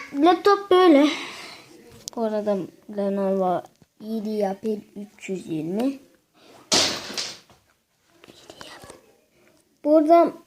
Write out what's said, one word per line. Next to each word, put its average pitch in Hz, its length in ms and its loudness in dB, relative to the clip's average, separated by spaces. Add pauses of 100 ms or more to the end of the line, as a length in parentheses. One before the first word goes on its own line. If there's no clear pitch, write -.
(120)
Laptop 370 580 2
böyle. 330 360 8 (1080)
Bu 240 60 -8
arada 208 360 -4 (400)
Lenovo 196 640 -2 (400)
I 214 240 -8
D 214 40 -6
E 208 200 -2
A 196 40 -6
P 220 160 -8 (260)
üç - 340 -16
yüz 185 200 -8
yirmi. 190 500 -4 (3750)
Burada, 311 500 4 (140)